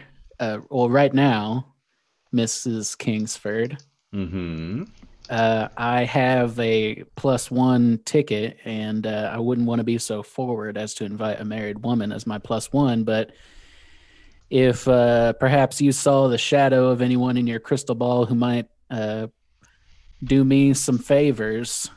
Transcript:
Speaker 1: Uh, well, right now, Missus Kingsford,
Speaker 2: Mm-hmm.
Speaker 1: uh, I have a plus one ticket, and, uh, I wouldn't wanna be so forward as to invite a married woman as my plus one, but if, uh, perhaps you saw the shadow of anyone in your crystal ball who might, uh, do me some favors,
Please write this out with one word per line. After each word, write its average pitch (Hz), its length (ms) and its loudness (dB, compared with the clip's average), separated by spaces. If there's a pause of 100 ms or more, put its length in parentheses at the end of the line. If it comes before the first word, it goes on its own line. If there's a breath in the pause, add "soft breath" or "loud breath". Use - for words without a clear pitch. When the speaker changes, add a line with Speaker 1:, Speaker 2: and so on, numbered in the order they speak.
(400 soft breath)
Speaker 1:
Uh, 107 200 -4 (120)
well, 123 180 0
right 139 240 4
now, 123 600 0 (560)
Missus 113 640 -4
Kingsford, 110 840 -4 (340)
Speaker 2:
Mm-hmm. 90 760 -6 (440)
Speaker 1:
uh, 113 380 0 (100)
I 120 280 0
have 123 540 0
a 110 440 -2 (120)
plus 127 360 -2
one 123 540 2
ticket, 120 600 -2
and, 107 400 -6
uh, 107 260 -4
I 110 60 -8
wouldn't 120 300 0
wanna 117 160 0
be 117 160 -2
so 107 240 -6
forward 107 560 -8
as 107 160 -8
to 110 100 -8
invite 107 340 -6
a 107 60 -10
married 107 380 -8
woman 113 280 -2
as 107 140 -10
my 107 140 -6
plus - 340 -6
one, 127 300 2
but 110 280 -2 (1160 soft breath)
if, 127 380 2
uh, 120 460 4
perhaps 135 460 2
you 143 120 4
saw 135 360 4
the 120 120 0
shadow 131 500 4
of 123 140 0
anyone 123 340 2
in 123 80 0
your 117 140 -2
crystal 127 340 -4
ball 123 320 0
who 123 80 -2
might, 120 320 0 (240)
uh, 110 380 -6 (960)
do 135 200 4
me 135 300 6
some 127 240 0
favors, 117 1000 0